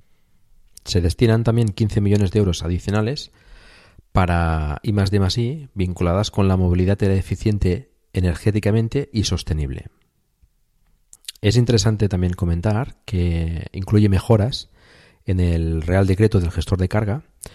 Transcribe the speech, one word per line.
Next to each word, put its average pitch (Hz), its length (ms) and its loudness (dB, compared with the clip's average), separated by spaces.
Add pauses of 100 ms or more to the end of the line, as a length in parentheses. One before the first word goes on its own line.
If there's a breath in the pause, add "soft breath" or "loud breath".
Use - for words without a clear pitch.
(840)
Se - 160 -2
destinan 110 440 2
también 117 240 2
quince 104 340 -2
millones 101 280 2
de 107 100 0
euros 90 220 0
adicionales 104 680 -4 (800 soft breath)
para 82 680 0
I 110 100 -2
más 98 180 0
D 104 80 2
más 95 200 0
I 131 340 -6
vinculadas 90 580 -2
con 101 160 0
la 95 120 2
movilidad 90 440 2
eficiente 98 920 -2 (180)
energéticamente 107 1000 -2
y 107 120 0
sostenible. 78 640 -4 (1500)
Es 104 140 2
interesante 110 520 2
también 90 240 0
comentar 87 720 -2
que 85 680 -2
incluye 104 360 2
mejoras 101 600 0 (560 soft breath)
en 92 140 0
el 82 420 0
Real 90 240 2
Decreto 98 340 2
del 85 100 0
Gestor 90 280 -2
de 92 100 0
Carga 107 340 -2 (320 loud breath)